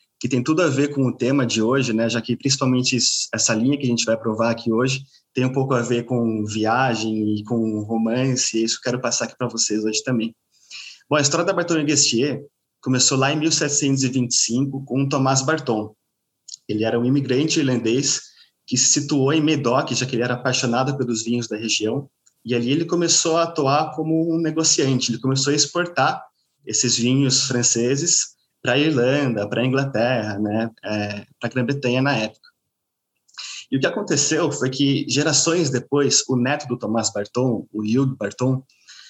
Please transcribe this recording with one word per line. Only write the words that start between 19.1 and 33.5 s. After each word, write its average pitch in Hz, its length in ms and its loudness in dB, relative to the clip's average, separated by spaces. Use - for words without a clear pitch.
em 160 100 2
Médoc, 143 500 2
já 127 140 -2
que 135 80 -6
ele 113 80 0
era 123 120 0
apaixonado 127 600 0
pelos 117 280 -2
vinhos 117 240 -2
da 110 80 -6
região, 110 520 -2
e 120 100 -2
ali 120 160 0
ele 160 140 2
começou 165 520 2
a 170 60 4
atuar 156 520 0
como 160 380 0
um 165 60 2
negociante, 156 720 2
ele 110 100 -4
começou 135 320 0
a 151 40 2
exportar 160 680 0
esses 113 320 0
vinhos 127 520 2
franceses 123 880 0
pra 127 160 0
Irlanda, 131 720 2
pra 113 160 -2
Inglaterra, 123 760 0
né, 107 320 -2
é, 104 420 -4
pra 117 80 -4
Grã-Bretanha 127 540 0
na 139 140 0
época. 110 320 -6